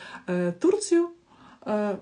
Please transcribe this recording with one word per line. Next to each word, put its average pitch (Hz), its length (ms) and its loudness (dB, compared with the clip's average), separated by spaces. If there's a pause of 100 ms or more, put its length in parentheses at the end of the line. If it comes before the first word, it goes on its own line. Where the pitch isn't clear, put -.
(300)
е, 180 220 0
Турцію, 339 580 2 (580)
е, 208 340 -2